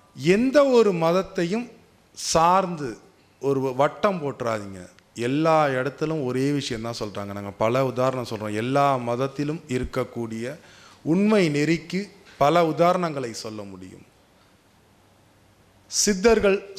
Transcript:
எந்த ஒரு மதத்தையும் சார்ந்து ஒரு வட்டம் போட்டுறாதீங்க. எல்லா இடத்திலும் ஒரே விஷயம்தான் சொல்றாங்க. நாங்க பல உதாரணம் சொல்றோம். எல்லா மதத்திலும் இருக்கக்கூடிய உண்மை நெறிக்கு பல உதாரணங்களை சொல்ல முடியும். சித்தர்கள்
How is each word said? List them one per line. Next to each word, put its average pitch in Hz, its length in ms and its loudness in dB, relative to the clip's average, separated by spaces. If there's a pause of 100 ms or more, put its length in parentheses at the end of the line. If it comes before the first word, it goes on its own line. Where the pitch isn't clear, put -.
(160)
எந்த 233 500 4
ஒரு 233 260 6
மதத்தையும் 185 800 0 (420)
சார்ந்து 170 840 0 (420)
ஒரு 135 360 0
வட்டம் 156 480 0
போட்டுறாதீங்க. 107 640 -6 (260)
எல்லா 151 520 2
இடத்திலும் 139 560 -2
ஒரே 127 280 0
விஷயம்தான் 117 480 -4
சொல்றாங்க. 101 340 -8
நாங்க 101 180 -8
பல 120 340 0
உதாரணம் 127 440 -2
சொல்றோம். 107 240 -6
எல்லா 135 420 2
மதத்திலும் 135 720 -4
இருக்கக்கூடிய 123 920 -6 (440)
உண்மை 190 480 2
நெறிக்கு 160 640 -2 (260)
பல 160 260 4
உதாரணங்களை 160 680 0
சொல்ல 107 300 -12
முடியும். 92 500 -18 (1800)
சித்தர்கள் 202 920 2